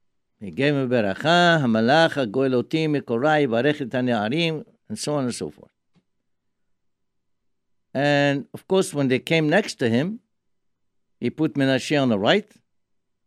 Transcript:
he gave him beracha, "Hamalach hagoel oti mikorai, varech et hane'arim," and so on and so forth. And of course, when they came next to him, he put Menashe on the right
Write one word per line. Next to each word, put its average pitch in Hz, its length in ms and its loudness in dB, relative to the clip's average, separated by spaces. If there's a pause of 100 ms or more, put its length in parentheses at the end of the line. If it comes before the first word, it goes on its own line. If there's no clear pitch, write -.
(400)
he 101 100 -12
gave 135 240 0
him 135 140 -2
beracha, 151 760 2
"Hamalach 127 520 2
hagoel 131 400 -2
oti 156 340 -2
mikorai, 143 580 0
varech 127 360 0
et 117 80 -10
hane'arim," 127 760 -2 (240)
and 107 100 -10
so 151 160 -4
on 139 100 -2
and 120 100 -4
so 80 160 -10
forth. - 200 -20 (2250)
And 143 600 0
of - 120 -16
course, 190 280 0
when 143 140 0
they 123 100 2
came 160 300 0
next 180 280 0
to 127 120 0
him, 156 320 -2 (1000)
he 123 80 -2
put 151 260 -4
Menashe 135 460 0
on 131 80 2
the 110 100 2
right 156 320 0 (760)